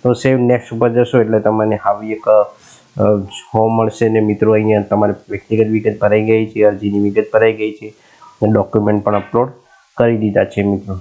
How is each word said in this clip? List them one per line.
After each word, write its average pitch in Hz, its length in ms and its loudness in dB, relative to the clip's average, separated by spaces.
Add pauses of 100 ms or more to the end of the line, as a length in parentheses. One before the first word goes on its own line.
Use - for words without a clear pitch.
તો 123 100 2
સેવ 131 260 0
નેક્સ્ટ 120 360 0
ઉપર 120 300 2
જશો 120 160 2
એટલે 110 200 2
તમને 107 360 0
આવી 104 360 -4
એક, 107 160 -6
અ, 107 160 4 (1080)
ફોર્મ 113 200 2
મળશે 113 360 0
ને 110 120 2
મિત્રો. 107 320 0
અહીંયા 107 300 2
તમારે 104 320 0 (140)
વ્યક્તિગત 107 380 -2
વિગત 107 340 -2
ભરાઈ 104 240 2
ગઈ 110 220 2
છે, 107 160 -4
અરજીની 101 380 0
વિગત 104 320 0
ભરાઈ 110 200 4
ગઈ 107 200 -6
છે, 107 220 -18 (480)
અને 107 100 2
ડોક્યુમેન્ટ 104 520 0
પણ 104 120 0
અપલોડ 117 320 -2 (480)
કરી 117 200 2
દીધા 104 280 0
છે 104 180 -4
મિત્રો. 98 380 -2